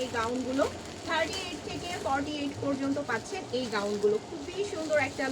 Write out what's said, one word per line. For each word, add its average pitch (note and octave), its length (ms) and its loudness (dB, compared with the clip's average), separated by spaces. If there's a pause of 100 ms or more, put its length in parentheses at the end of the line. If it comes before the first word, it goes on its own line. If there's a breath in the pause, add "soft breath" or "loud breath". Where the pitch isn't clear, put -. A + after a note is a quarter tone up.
এই B3+ 140 -2
গাউনগুলো। B3+ 460 2 (440)
থার্টি E4 300 2 (100)
এইট E4 120 -6 (100)
থেকে E4+ 200 -4 (160)
ফর্টি C#4 360 0
এইট C#4+ 120 -2 (100)
পর্যন্ত C#4 340 2 (120)
পাচ্ছেন A#3+ 320 -2 (160)
এই B3+ 80 0 (100)
গাউনগুলো। G#3 400 4 (120)
খুবই F4 360 -4 (100)
সুন্দর D#4 240 2 (120)
একটা C4+ 220 -2